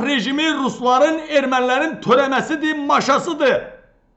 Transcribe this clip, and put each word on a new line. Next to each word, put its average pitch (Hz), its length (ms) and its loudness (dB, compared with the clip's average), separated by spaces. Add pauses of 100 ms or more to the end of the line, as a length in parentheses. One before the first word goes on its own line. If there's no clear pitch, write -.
rejimi 277 480 -2
rusların, 269 720 0
ermənilərin 262 760 0
törəməsidir, 277 720 0 (100)
maşasıdır. 277 680 2 (600)